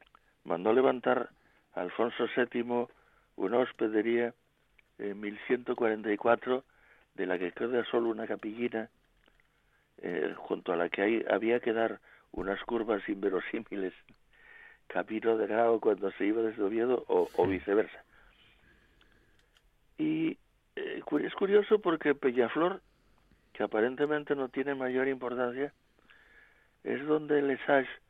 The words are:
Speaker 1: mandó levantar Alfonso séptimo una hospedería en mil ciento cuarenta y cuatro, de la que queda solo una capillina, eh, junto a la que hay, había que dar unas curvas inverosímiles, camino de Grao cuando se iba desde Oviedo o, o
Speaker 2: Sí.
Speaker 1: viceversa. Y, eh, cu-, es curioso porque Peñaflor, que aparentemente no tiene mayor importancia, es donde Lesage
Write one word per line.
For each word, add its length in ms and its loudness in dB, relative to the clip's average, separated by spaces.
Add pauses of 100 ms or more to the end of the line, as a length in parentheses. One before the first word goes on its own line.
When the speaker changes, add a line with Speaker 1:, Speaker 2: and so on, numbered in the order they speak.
(440)
Speaker 1:
mandó 300 0
levantar 560 2 (440)
Alfonso 640 -2
séptimo 540 -2 (460)
una 240 0
hospedería 760 0 (640)
en 220 -8
mil 280 -8
ciento 280 0
cuarenta 360 0
y 60 2
cuatro, 460 2 (520)
de 120 -2
la 100 0
que 140 -4
queda 340 -2
solo 240 0
una 180 -4
capillina, 640 -4 (1120)
eh, 320 -2
junto 380 -4
a 20 0
la 140 2
que 140 -2
hay, 260 2
había 300 2
que 140 0
dar 260 -2 (320)
unas 320 -4
curvas 440 -2
inverosímiles, 840 -4 (920)
camino 500 0
de 100 0
Grao 320 4
cuando 340 2
se 120 -2
iba 160 2
desde 220 -2
Oviedo 440 0
o, 280 4
o 100 4
Speaker 2:
Sí. 60 2
Speaker 1:
viceversa. 520 0 (1900)
Y, 400 0 (380)
eh, 300 -8
cu-, 140 0
es 160 -4
curioso 440 4
porque 360 2
Peñaflor, 680 2 (720)
que 100 -4
aparentemente 720 0
no 140 -2
tiene 260 -4
mayor 320 0
importancia, 640 -4 (1120)
es 220 -4
donde 360 2
Lesage 480 2 (200)